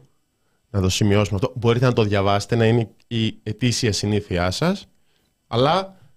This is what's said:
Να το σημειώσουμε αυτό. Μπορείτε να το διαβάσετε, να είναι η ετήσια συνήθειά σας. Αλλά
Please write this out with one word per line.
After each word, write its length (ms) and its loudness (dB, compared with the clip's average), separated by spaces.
Να 120 -2
το 80 2
σημειώσουμε 520 0
αυτό. 140 -4
Μπορείτε 300 0
να 80 2
το 100 2
διαβάσετε, 520 0
να 100 2
είναι 240 2
η 360 -4
ετήσια 480 -2
συνήθειά 600 -2
σας. 360 -4
Αλλά 500 -2